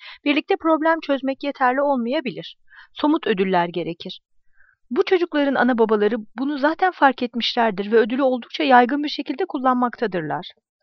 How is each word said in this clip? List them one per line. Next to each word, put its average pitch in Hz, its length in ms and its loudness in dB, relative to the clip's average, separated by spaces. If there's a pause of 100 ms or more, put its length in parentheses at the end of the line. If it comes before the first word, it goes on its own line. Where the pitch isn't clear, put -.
(260)
birlikte 302 320 0
problem 320 420 0
çözmek 269 440 -4
yeterli 262 380 0
olmayabilir. 254 760 -2 (360)
Somut 311 340 0
ödüller 185 400 2
gerekir. 170 540 -10 (680)
Bu 339 160 0
çocukların 294 500 2
ana 240 220 2
babaları 214 380 2 (220)
bunu 277 200 -4
zaten 320 340 0
fark 269 320 2
etmişlerdir 220 680 -2
ve 226 60 6
ödülü 247 260 2
oldukça 254 400 -2
yaygın 262 400 4
bir 294 60 -6
şekilde 294 360 -6
kullanmaktadırlar. 233 1080 -2 (320)